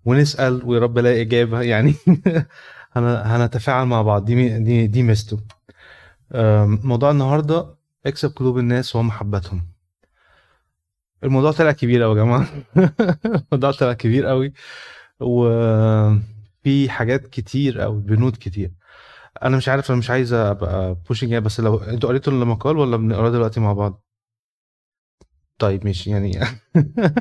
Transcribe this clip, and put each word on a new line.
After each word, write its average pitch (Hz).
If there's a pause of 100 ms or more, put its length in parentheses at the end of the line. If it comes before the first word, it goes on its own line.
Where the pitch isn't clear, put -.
ونسال، 131
ويا 120
رب 120
الاقي 120
اجابه، 117
يعني. 120
<laughs> - (920)
هن-، 120
هنتفاعل 120
مع 120
بعض، 104
دي 113
مي-، 120
دي، 113
دي 113
ميزته. 107 (960)
آم، 107
موضوع 135
النهارده 151 (320)
اكسب 139
قلوب 127
الناس 123
ومحبتهم. 104 (1600)
الموضوع 135
طلع 156
كبير 123
قوي 110
يا 107
جماعه. 120 (300)
<laughs> 185 (680)
الموضوع 139
طلع 127
كبير 120
قوي، 135 (680)
وفي 113
حاجات 127
كتير 131
قوي، 104
بنود 107
كتير. 92 (680)
انا 131
مش 131
عارف، 135
انا 127
مش 120
عايز 123
ابقى 95 (120)
بوشنج 120
يعني، 117
بس 107
لو 113
انتوا 110
قريتوا 131
المقال 123
ولا 131
بنقراه 110
دلوقتي 117
مع 104
بعض؟ 101 (1500)
طيب 98
ماشي، 101
يعني. 98 (360)
<laughs> 156